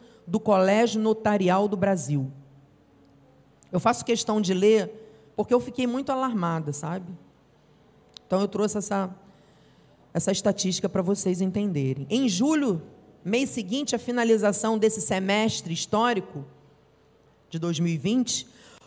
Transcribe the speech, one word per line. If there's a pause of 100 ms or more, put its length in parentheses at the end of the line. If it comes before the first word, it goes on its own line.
(240)
do
Colégio
Notarial
do
Brasil. (1400)
Eu
faço
questão
de
ler, (340)
porque
eu
fiquei
muito
alarmada,
sabe? (1120)
Então,
eu
trouxe
essa, (1000)
essa
estatística
pra
vocês
entenderem.
Em
julho, (440)
mês
seguinte
à
finalização
desse
semestre
histórico (1080)
de
dois
mil
e
vinte, (400)